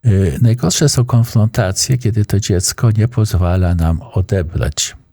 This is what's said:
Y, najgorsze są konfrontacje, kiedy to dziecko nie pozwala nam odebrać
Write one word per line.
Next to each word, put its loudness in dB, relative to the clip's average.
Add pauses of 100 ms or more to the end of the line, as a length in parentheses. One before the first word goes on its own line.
Y, 2
najgorsze 2
są 0
konfrontacje, 0
kiedy -2
to 0
dziecko 0
nie 2
pozwala 0
nam 0
odebrać -4 (180)